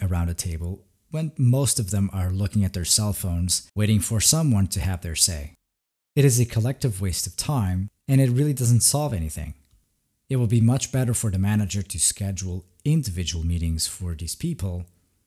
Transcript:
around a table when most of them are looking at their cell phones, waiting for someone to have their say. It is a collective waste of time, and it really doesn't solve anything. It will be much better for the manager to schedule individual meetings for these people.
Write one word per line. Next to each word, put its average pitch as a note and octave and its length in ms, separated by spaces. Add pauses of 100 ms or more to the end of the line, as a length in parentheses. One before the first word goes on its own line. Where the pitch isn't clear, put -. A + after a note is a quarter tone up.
around F2 260
a F2 60
table E2+ 500 (280)
when D#3 260
most C3 400
of G2+ 140
them G2 200
are F#2 180
looking G2+ 340
at F2+ 80
their F2 120
cell G#2+ 280
phones, F2 640
waiting G#2 240
for A2 200
someone B2+ 460
to - 140
have F2+ 220
their E2 120
say. D2+ 400 (600)
It C#3 80
is B2 160
a A#2+ 40
collective A#2 560
waste F#2+ 280
of - 80
time, G2 540 (180)
and C3+ 120
it C3+ 80
really C#3 240
doesn't A#2+ 280
solve D3 340
anything. D2+ 400 (720)
It C3+ 80
will A#2+ 120
be A#2 120
much A#2+ 300
better B2 240
for A2 160
the F#2 80
manager G2+ 440
to - 160
schedule F#2+ 680 (180)
individual F2+ 640
meetings E2 400
for F2 300
these E2 180
people. F#2 520 (400)